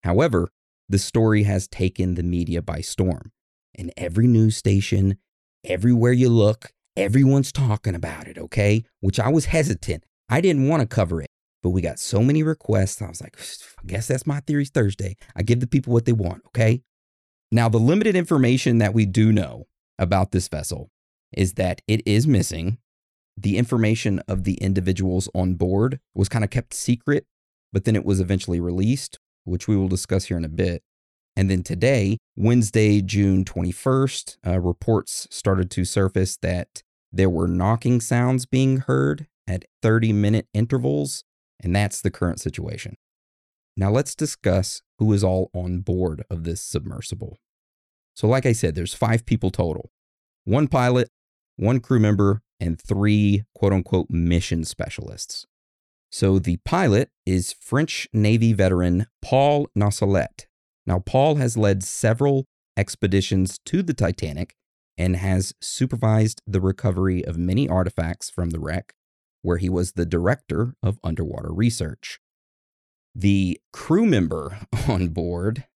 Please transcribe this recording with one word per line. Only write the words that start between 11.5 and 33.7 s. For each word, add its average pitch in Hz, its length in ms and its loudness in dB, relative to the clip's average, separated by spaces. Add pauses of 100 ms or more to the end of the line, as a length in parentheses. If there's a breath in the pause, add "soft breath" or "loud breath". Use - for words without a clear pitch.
but 87 80 0
we 90 120 0
got 76 160 -4
so - 240 0
many 147 200 4
requests. 110 600 -2
I 95 60 -10
was 85 120 -14
like, - 200 -18
"I - 460 -18
guess 101 220 -6
that's 127 180 -2
my 147 140 -2
theories 143 300 -2
Thursday." 98 460 -2 (200 soft breath)
I 92 60 -4
give 120 180 2
the 127 60 -2
people 123 260 0
what 117 120 4
they 123 80 2
want, 95 340 -2
okay? 113 360 0 (720)
Now, 117 160 4
the 113 100 4
limited 185 380 4
information 131 640 2
that 107 160 2
we 110 120 4
do 107 260 4
know 69 340 -2 (320)
about 95 340 0
this 90 160 0
vessel 76 420 -10 (420)
is 95 220 0
that 92 320 -2
it 107 200 0
is 110 200 2
missing. 95 520 0 (580)
The 101 220 0
information 113 720 0
of 92 160 -4
the 95 100 0
individuals 95 800 -2
on 92 200 0
board 98 460 0 (140)
was 98 140 0
kinda 107 200 -2
kept - 260 -6
secret, 127 520 -2 (460)
but 98 120 -2
then 110 120 2
it 92 80 -2
was 98 160 2
eventually 90 400 -2
released, 92 580 -2 (260)
which 90 220 -6
we 110 100 2
will 95 120 2
discuss 92 380 -2
here 90 100 -4
in 82 80 -4
a 80 40 -8
bit. 87 340 -2 (540)
And 95 140 2
then 92 120 0
today, 107 560 0 (180)
Wednesday, 107 640 4
June 98 440 2
twenty-first, 131 1040 -2